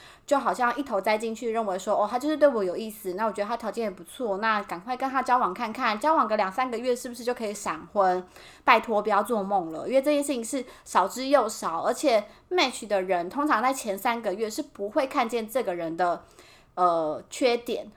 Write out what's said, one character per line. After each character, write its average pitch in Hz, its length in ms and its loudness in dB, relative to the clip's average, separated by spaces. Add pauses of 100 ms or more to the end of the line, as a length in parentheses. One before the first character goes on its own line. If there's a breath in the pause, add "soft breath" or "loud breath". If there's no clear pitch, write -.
(260 loud breath)
就 277 140 2
好 226 140 0
像 240 240 0
一 285 60 -4
头 226 180 -2
栽 214 160 2
进 220 180 -4
去， 226 160 -4
认 220 140 -2
为 190 120 -2
说， 196 160 -2
哦， 202 160 4
他 247 80 -2
就 277 120 -2
是 311 80 0
对 294 100 8
我 233 160 2
有 180 140 -2
意 220 120 -6
思， 185 260 -8
那 214 100 -2
我 220 80 0
觉 202 80 -6
得 202 80 -4
他 226 80 -2
条 226 120 -6
件 226 140 -4
也 208 80 -2
不 180 140 -16
错， - 320 -4
那 214 260 0
赶 180 160 -10
快 247 160 -8
跟 262 140 -4
他 262 120 0
交 247 160 4
往 202 160 2
看 220 200 -6
看， 220 260 -2
交 311 160 4
往 269 100 4
个 214 120 0
两 196 120 0
三 254 220 -2
个 226 60 -4
月 247 180 0
是 247 140 -8
不 240 40 -10
是 240 120 -12
就 247 80 0
可 240 120 -6
以 208 80 -4
闪 170 380 -8
婚？ 185 340 2 (380 loud breath)
拜 240 160 6
托， 220 220 0
不 208 80 -4
要 202 120 4
做 220 220 0
梦 190 300 -2
了， 156 120 -8
因 214 80 -2
为 269 80 6
这 277 80 2
件 285 140 4
事 285 80 -2
情 247 100 -2
是 240 220 -4 (220 loud breath)
少 202 200 2
之 247 220 -6
又 262 220 6
少， 175 320 -4
而 185 120 2
且 240 300 4 (260 loud breath)
match 277 380 0
的 202 140 2
人 180 280 0
通 277 160 -2
常 247 160 2
在 262 120 2
前 226 240 -4
三 233 240 -2
个 208 120 -2
月 214 160 -2
是 214 140 -6
不 202 280 -8
会 269 160 0
看 269 200 0
见 226 180 -4
这 226 160 -2
个 196 140 -4
人 165 220 -4
的， 175 260 0 (520 soft breath)
呃， 165 540 2
缺 240 280 2
点， 226 400 -6